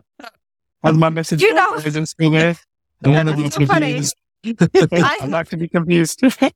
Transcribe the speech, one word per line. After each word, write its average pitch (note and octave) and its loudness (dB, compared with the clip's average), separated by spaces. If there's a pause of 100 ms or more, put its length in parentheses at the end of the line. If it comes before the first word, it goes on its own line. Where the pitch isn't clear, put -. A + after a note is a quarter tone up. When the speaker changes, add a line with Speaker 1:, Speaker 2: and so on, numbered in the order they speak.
(200)
Speaker 1:
<laughs> - -20 (540)
Speaker 2:
Has D#3 2
my D#3+ 4
message D#3+ -4
Speaker 3:
You G#4+ 4
know, G4 0
Speaker 2:
is D3+ -6
it D#3 -4
still D#3+ 0
there? D#3+ 2 (480)
I C#3 2
wanna D#3 2
know D3 -4
Speaker 3:
it's C#3+ -6
so D3 2
funny. E4 0 (460)
Speaker 2:
if A3+ -4
it E3+ 2 (120)
is. E3+ 0
Speaker 3:
I G3 -2
Speaker 2:
I'd C3+ -6
like E3 -4
to F3 -8
be E3 -6
confused. E3+ 0
<laughs> - 2 (140)